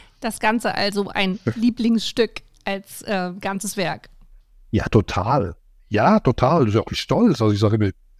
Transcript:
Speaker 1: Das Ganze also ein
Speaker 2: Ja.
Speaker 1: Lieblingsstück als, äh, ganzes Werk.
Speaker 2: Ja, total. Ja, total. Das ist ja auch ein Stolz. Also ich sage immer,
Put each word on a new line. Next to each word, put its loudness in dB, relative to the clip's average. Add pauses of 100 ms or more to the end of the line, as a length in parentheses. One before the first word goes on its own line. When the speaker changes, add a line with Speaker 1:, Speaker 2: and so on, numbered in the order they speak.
(200)
Speaker 1:
Das -8
Ganze 0
also -2
ein -2
Speaker 2:
Ja. 0
Speaker 1:
Lieblingsstück 0 (220)
als, -8
äh, -4
ganzes -6
Werk. -6 (640)
Speaker 2:
Ja, 0
total. 0 (340)
Ja, 4
total. 2
Das 4
ist 2
ja 2
auch -4
ein -6
Stolz. 2
Also 4
ich 0
sage 4
immer, 2 (300)